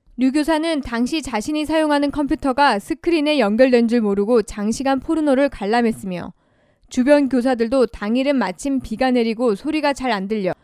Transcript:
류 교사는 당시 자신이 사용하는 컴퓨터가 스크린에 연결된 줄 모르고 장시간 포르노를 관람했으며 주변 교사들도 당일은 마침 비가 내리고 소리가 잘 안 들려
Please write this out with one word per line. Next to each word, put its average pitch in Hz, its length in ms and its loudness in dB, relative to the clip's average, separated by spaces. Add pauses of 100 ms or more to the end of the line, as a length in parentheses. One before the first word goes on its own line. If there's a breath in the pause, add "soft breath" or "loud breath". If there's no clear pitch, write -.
(180)
류 254 140 2
교사는 302 500 0
당시 247 400 -4
자신이 294 440 -4
사용하는 294 440 0
컴퓨터가 277 720 0
스크린에 302 600 0
연결된 233 480 4
줄 233 140 2
모르고 208 400 2
장시간 226 580 -2
포르노를 285 500 0
관람했으며 214 840 -2 (560)
주변 285 400 4
교사들도 247 560 0
당일은 254 500 -2
마침 254 460 -2
비가 254 300 -2
내리고 233 440 0
소리가 285 380 -2
잘 262 180 -4
안 196 160 -4
들려 196 260 0 (100)